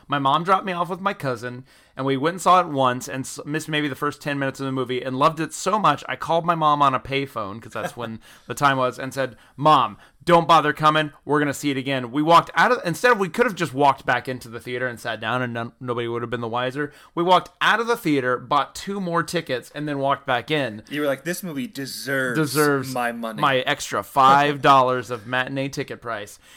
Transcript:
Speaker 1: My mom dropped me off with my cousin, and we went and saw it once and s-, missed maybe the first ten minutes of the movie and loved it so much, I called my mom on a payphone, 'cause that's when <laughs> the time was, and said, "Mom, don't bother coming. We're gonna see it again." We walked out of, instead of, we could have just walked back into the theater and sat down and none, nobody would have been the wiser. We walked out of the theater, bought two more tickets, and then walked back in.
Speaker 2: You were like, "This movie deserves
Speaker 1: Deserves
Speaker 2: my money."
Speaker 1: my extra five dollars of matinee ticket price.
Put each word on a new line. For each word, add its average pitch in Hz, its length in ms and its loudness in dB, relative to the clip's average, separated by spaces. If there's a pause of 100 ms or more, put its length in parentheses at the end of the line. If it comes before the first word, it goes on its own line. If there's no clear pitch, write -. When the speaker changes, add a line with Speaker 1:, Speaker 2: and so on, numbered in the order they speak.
Speaker 1:
My 143 100 -2
mom 143 260 2
dropped 190 220 2
me 185 60 -2
off 175 180 -2
with 180 100 -6
my 196 140 -2
cousin, 123 500 -6 (320)
and 135 100 -4
we 135 100 2
went 156 180 0
and 185 60 -10
saw 185 200 6
it 175 80 0
once 127 400 0
and 131 160 -6
s-, - 200 -12
missed 147 240 -6
maybe 151 200 0
the 131 80 -6
first 147 260 -4
ten 143 160 -4
minutes 135 220 -2
of 139 60 -4
the 135 60 -4
movie 127 300 -4
and 131 160 -6
loved 156 220 2
it 156 120 -6
so 196 260 -2
much, 151 300 2
I 127 80 -4
called 165 300 -2
my 175 80 2
mom 151 280 2
on 135 120 4
a 123 60 0
payphone, 120 600 -6
'cause 110 120 -18
that's 107 240 -8
when 113 240 -8 (140)
<laughs> - 120 -20
the 123 80 -8
time 139 240 2
was, 127 200 -2
and 131 140 -10
said, 127 240 -6 (200)
"Mom, 131 420 4 (260)
don't 170 240 4
bother 151 240 6
coming. 151 400 2 (140)
We're 147 140 2
gonna 147 120 0
see 143 180 -4
it 131 60 -2
again." 131 340 -4
We 143 120 0
walked 165 320 6
out 202 180 4
of, 240 140 0
instead 180 260 2
of, 226 60 2
we 190 100 0
could 233 160 0
have 226 120 -2
just 151 180 -4
walked 135 320 2
back 123 220 -2
into 123 200 -8
the 117 120 -12
theater 123 260 -6
and 117 120 -8
sat 113 220 -8
down 117 220 -2
and 120 100 -4
none, 117 260 -8
nobody 120 300 -4
would 117 140 -4
have 117 80 -6
been 120 100 -4
the 117 80 -6
wiser. 127 420 -4 (240)
We 170 80 0
walked 175 280 4 (100)
out 185 200 2
of 233 60 -4
the 233 120 0
theater, 127 400 0
bought 147 360 -2
two 196 260 -8
more 170 220 0
tickets, 151 520 -6
and 151 120 -8
then 143 120 -4
walked 135 280 -2
back 120 240 -2
in. 123 380 -2
Speaker 2:
You 147 140 -6
were 147 40 0
like, 135 180 -2
"This 175 180 -6
movie 143 240 -6
deserves 131 720 -4
Speaker 1:
Deserves 139 560 0
Speaker 2:
my 120 180 -2
money." 117 300 -8
Speaker 1:
my 135 160 4
extra 131 440 -4
five 139 600 4
dollars 127 480 4
of 110 160 -8
matinee 135 420 -4
ticket 131 320 -8
price. 107 380 -10 (180)